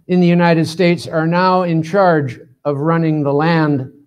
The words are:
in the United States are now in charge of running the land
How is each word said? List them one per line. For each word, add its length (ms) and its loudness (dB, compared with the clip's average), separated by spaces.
in 140 0
the 80 4
United 380 2
States 420 -2
are 180 -2
now 360 0
in 200 -2
charge 560 0
of 140 -4
running 440 0
the 100 0
land 600 0